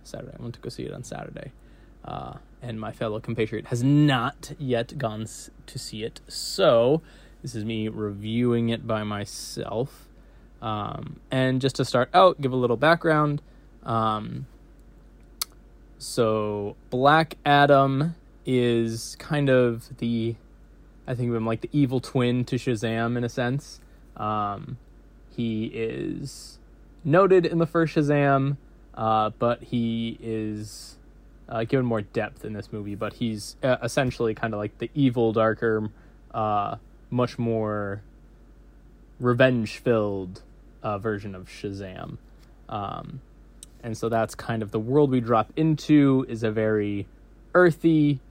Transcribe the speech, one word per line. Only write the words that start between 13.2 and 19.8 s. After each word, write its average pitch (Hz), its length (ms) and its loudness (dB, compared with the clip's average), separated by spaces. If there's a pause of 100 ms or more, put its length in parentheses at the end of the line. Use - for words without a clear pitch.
Um, 113 640 -2 (1500)
so 107 760 -2 (140)
Black 147 560 4
Adam 143 720 6 (280)
is 117 760 0
kind 147 300 -2
of 123 500 2